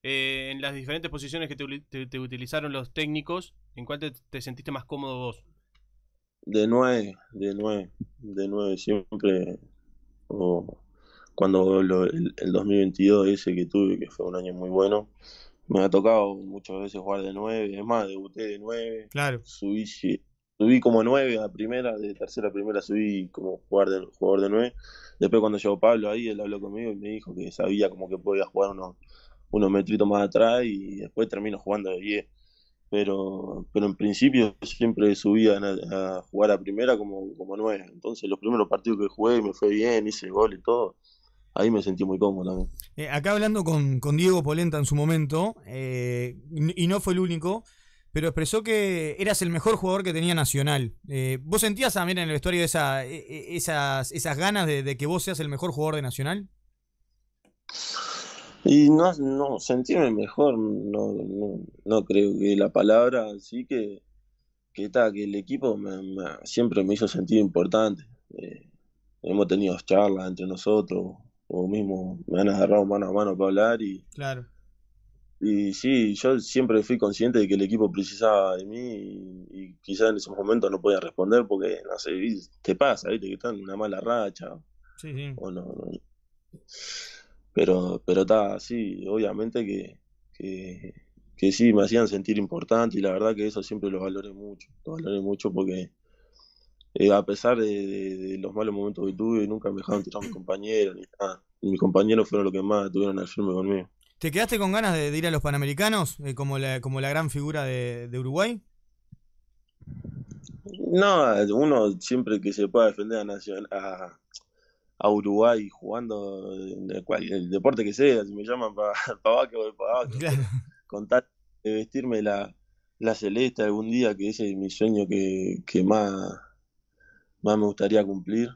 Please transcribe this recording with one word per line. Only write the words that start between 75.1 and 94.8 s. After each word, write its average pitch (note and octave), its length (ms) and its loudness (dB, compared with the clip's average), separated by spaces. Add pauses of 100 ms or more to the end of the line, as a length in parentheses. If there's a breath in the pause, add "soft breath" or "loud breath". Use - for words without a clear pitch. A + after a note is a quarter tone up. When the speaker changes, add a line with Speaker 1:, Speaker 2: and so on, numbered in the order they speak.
Speaker 2:
y G2+ 340 0
sí, A#2+ 400 2
yo C3 260 2
siempre A#2 420 2
fui B2+ 160 0
consciente A2+ 400 2
de G#2 100 6
que G2 60 4
el G2 80 2
equipo G#2 300 2
precisaba G2 640 2
de F#2+ 80 -8
mí G#2+ 140 -12 (720)
y, F#2+ 180 -14
y F2+ 140 -20
quizás G#2 280 2
en G#2+ 60 -2
esos G2 200 -10
momentos G2+ 340 2
no F#2+ 100 -2
podía G2+ 200 4
responder G2+ 460 2
porque, F#2+ 340 -2 (100)
no F#2 80 -6
sé, - 140 -6
vi-, F#2+ 280 -4 (220)
te F#2 120 0
pasa, G#2 360 2
viste, G2+ 180 -2
que G2 60 -6
está A#2+ 160 -8
en G2+ 120 -8
una G2 140 -10
mala G2+ 240 -4
racha, A2+ 580 -4 (380)
Speaker 3:
Sí, D#3 180 -14
sí. C#3 220 -10
Speaker 2:
o F#2+ 140 -10
no, F2+ 160 -8
no. - 240 -12 (1600 loud breath)
Pero, F2+ 540 2
pero F#2 200 4
ta, G2+ 340 2
sí, F#2+ 480 -6
obviamente G#2+ 560 -2
que, G2 340 -8 (360)
que, F#2+ 580 -12 (440)
que G2 160 4
sí, A#2 200 6
me G2+ 120 6
hacían A2 240 2
sentir G2+ 300 -2
importante G#2 600 0
y - 40 -2
la F#2+ 100 0
verdad G#2+ 220 0
que G#2 120 -2
eso G#2 160 -6
siempre G2+ 280 -6
lo F#2 100 -6
valoré G2 320 -8
mucho, G2+ 360 -18 (160)